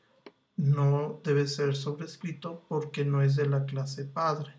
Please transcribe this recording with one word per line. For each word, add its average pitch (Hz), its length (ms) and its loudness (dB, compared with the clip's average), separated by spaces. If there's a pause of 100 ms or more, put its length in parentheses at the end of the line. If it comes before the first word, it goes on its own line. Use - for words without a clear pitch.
(580)
no 143 640 2
debe 143 220 2
ser 139 300 0
sobrescrito 165 920 -8
porque 147 380 -2
no 139 160 2
es 139 140 4
de 143 100 2
la 139 200 0
clase 135 400 -6
padre". 156 540 -4